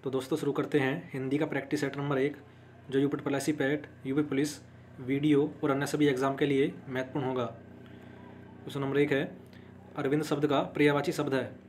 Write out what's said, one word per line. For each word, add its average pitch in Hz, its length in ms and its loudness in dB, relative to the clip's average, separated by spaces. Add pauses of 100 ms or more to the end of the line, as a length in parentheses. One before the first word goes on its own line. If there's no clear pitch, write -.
तो 135 60 -2
दोस्तों, 131 260 -2
शुरू 143 160 0
करते 143 280 0
हैं 135 320 -2
हिंदी 135 260 0
का 156 80 2
प्रैक्टिस 143 340 -2
सेट 139 160 -2
नंबर 143 220 0
एक, 143 180 0 (540)
जो 135 80 2
यूपी 143 180 2
ट्रिपल 139 180 -2
एससी 139 180 0
पैट, 143 360 0 (180)
यूपी 135 160 2
पुलिस, 147 360 0 (420)
वीडीओ 143 480 4 (140)
और 151 80 2
अन्य 139 160 2
सभी 147 200 2
एग्जाम 135 300 2
के 147 100 2
लिए 139 200 4 (220)
महत्वपूर्ण 131 380 -4
होगा। 127 200 0
क्वेश्चन - 1300 -14
नंबर 139 180 0
एक 147 140 4
है, 139 120 2 (720)
अरविंद 147 260 2
शब्द 151 240 0
का 143 180 4
पर्यायवाची 147 480 4
शब्द 139 220 0
है। 120 240 -2 (100)